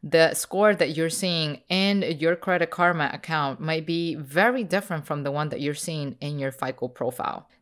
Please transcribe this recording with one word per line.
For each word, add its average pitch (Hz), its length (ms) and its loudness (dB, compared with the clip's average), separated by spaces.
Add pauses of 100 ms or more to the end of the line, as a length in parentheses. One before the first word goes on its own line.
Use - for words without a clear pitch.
the 160 320 6
score 208 400 4
that 156 220 0
you're 160 140 0
seeing 160 580 -2
in 196 340 2 (180)
your 165 180 2
Credit 175 320 0
Karma 175 420 2
account 147 480 -2
might 160 260 -2
be 170 300 -2
very 190 480 0
different 165 420 -2
from 147 180 -4
the 139 80 -2
one 147 180 -2
that 139 100 -6
you're 143 140 -2
seeing 147 480 -6
in 147 180 -6
your 135 140 -2
fico 131 340 -8
profile. - 640 -8 (120)